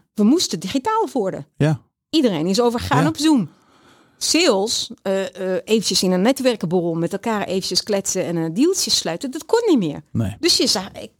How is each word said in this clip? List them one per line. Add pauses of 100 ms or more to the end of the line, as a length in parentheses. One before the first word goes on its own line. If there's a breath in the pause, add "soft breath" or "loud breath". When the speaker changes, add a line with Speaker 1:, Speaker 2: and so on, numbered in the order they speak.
(140)
Speaker 1:
we
moesten
digitaal
worden. (100)
Speaker 2:
Ja. (280)
Speaker 1:
Iedereen
is
overgegaan
Speaker 2:
Ja.
Speaker 1:
op
Zoom. (680 soft breath)
Sales, (100)
eh,
eh,
eventjes
in
een
netwerkenborrel
met
elkaar
eventjes
kletsen
en,
eh,
dealtjes
sluiten,
dat
kon
niet
meer.
Speaker 2:
Nee.
Speaker 1:
Dus
je
zag,
ik